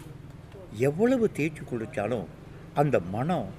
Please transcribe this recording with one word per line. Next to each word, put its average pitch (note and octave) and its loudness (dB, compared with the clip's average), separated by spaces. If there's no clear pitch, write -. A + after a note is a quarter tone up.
எவ்வளவு G3 4
தேய்ச்சி D#3 -2
குளிச்சாலும் A2 -2
அந்த C#3 6
மனம் A2 0